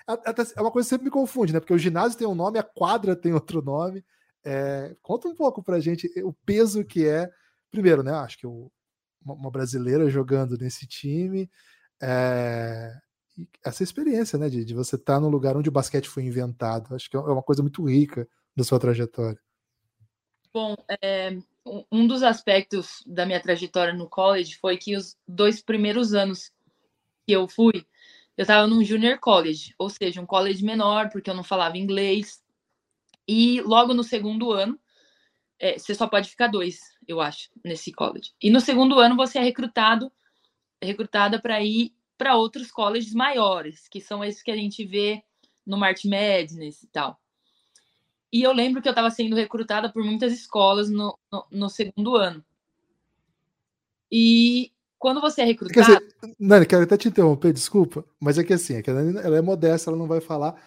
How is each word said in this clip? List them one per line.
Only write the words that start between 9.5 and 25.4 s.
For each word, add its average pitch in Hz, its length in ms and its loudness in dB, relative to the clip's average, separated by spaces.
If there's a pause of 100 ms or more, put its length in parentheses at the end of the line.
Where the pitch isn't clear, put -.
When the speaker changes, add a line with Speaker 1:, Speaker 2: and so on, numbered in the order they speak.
Speaker 1:
brasileira 127 580 -2
jogando 131 480 -2
nesse 123 300 -10
time, 185 640 -6 (500)
é, 120 920 -4 (440)
e 170 80 -14 (180)
essa - 200 -6
experiência, 226 560 -2
né? 151 80 -2
De, 120 160 -4
de 113 100 -10
você 123 240 -6
tá 143 220 0
num 151 80 0
lugar 135 300 0
onde 151 100 -2
o 135 40 -2
basquete 135 360 -2
foi 131 160 -10
inventado. 120 720 -6
Acho - 140 -16
que 135 80 -6
é - 20 -2
uma 139 240 -2
coisa 143 180 0
muito 147 220 -4
rica 135 420 2 (300)
da 131 80 0
sua 123 160 2
trajetória. 117 600 -2 (1120)
Speaker 2:
Bom, 220 220 -6 (280)
é, 190 340 -4 (260)
um, 208 280 -14
um 226 160 4
dos 254 160 0
aspectos 202 800 0
da 175 200 -4
minha 185 140 -2
trajetória 175 540 -2
no 175 160 -10
college 190 480 0
foi 185 200 -2
que 202 180 -6
os 196 200 -10 (120)
dois 208 340 0